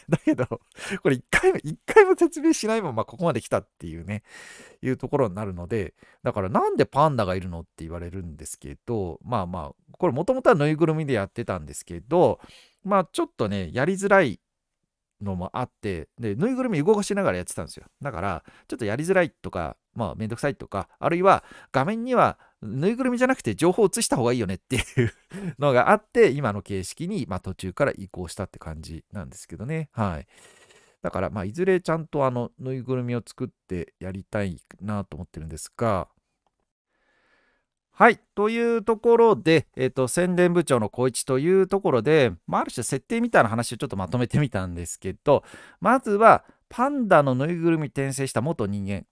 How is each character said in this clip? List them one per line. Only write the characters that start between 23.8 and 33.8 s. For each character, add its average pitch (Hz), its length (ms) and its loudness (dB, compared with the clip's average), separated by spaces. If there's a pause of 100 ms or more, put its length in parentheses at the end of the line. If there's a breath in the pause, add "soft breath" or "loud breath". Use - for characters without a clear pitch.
を 190 100 6
映 233 80 -2
し - 60 0
た 285 80 0
方 135 80 2
が 120 100 2
い 131 40 0
い - 20 -4
よ 101 80 -2
ね 95 80 -4
っ - 20 -8
て - 200 -6
い - 20 0
う 117 340 0 (220)
<laughs> 190 240 -8
の 143 140 2
が - 160 4
あ 208 60 6
っ 214 100 -2
て、 226 240 4
今 127 240 0
の 101 80 -6
形 95 220 -6
式 - 240 -10
に、 185 200 -4
ま 90 100 -6
あ、 - 20 -8
途 - 140 -8
中 90 200 -8
か 147 120 0
ら - 100 0
移 92 120 -12
行 87 200 -10
し - 80 -14
た 95 100 -6
っ - 40 -12
て - 100 -20
感 80 220 -12
じ 80 300 -14
な 95 120 -10
ん 65 60 -14
で - 80 -20
す - 100 -18
け 82 100 -14
ど 104 80 -12
ね。 160 260 -6
は 95 280 -4
い。 - 80 -14 (760 soft breath)
だ - 100 -6
か 92 100 -4
ら、 90 80 -2
ま 101 120 -6
あ、 87 40 -6
い 104 60 -6
ず 160 140 -4
れ 185 160 2
ち - 80 -4
ゃ 160 80 0
ん 160 100 -10
と、 143 180 0
あ 127 60 2
の、 120 280 -4
ぬ 131 140 -8
い 131 80 -6
ぐ 127 140 -4
る 127 80 -2
み 120 120 -4
を 113 100 -4
作 - 200 -8
っ - 20 -6
て - 520 -10